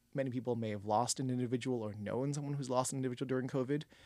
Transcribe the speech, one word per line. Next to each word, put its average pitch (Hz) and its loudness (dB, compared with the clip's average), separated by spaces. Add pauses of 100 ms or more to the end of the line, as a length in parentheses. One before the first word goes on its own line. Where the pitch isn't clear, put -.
(140)
many 135 0
people 120 0
may 110 -2
have 104 -4
lost 110 4
an 131 0
individual 123 0
or 107 -4
known 113 0
someone 143 -4
who's 135 -4
lost 127 2
an 135 -4
individual 131 -2
during 131 0
covid, 139 0 (220)